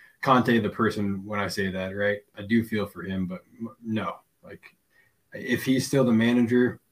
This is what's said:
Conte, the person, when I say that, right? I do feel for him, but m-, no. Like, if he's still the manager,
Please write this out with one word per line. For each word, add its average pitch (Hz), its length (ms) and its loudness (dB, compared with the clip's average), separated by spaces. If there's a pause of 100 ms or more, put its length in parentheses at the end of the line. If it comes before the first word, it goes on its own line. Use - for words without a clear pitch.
(220)
Conte, 123 380 4
the 104 100 0
person, 101 560 -2
when 104 140 -6
I 101 80 -2
say 95 240 -4
that, 95 240 -6
right? 101 240 0 (180)
I 104 60 -12
do 110 200 2
feel 104 220 -2
for 87 180 -12
him, 95 240 -4
but 90 160 -10 (160)
m-, 113 240 -12
no. 107 340 -6 (260)
Like, - 320 -20 (580)
if 120 300 -4
he's 131 240 0
still 135 160 2
the 120 80 2
manager, 120 680 4 (120)